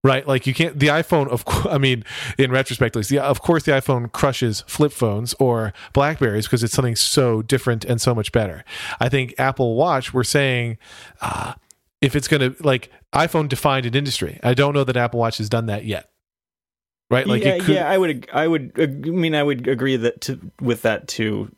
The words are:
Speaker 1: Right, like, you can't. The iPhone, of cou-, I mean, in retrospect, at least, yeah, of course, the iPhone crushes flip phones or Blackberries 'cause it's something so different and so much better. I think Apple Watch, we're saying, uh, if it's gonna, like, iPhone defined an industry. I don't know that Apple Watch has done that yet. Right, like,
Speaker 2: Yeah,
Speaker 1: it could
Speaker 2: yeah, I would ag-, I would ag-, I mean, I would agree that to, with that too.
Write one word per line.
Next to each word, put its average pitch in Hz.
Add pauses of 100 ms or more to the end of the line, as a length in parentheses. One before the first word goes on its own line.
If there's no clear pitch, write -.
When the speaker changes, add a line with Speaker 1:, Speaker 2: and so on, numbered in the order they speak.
Speaker 1:
Right, 135
like, 131
you 135
can't. 151
The 147
iPhone, 151
of 117
cou-, -
I 151
mean, 127 (320)
in 131
retrospect, 127
at 117
least, 104
yeah, 139
of 139
course, 165
the 156
iPhone 131
crushes 123
flip 147
phones 113
or 117 (220)
Blackberries 139
'cause 117
it's 117
something 123
so 117
different 117
and 120
so 123
much 110
better. 95 (360)
I 120
think 127
Apple 131
Watch, 147
we're 127
saying, 123 (460)
uh, - (480)
if 139
it's 143
gonna, 131
like, 135 (240)
iPhone 156
defined 135
an 117
industry. 135
I 120
don't 143
know 139
that 123
Apple 120
Watch 113
has 107
done 113
that 104
yet. 101 (1000)
Right, 127
like, -
Speaker 2:
Yeah, 190
Speaker 1:
it 180
could 165
Speaker 2:
yeah, 165
I 190
would 185
ag-, 127
I 151
would 156
ag-, 147
I -
mean, 165
I 147
would 131
agree 131
that 117
to, - (220)
with 120
that 107
too. 104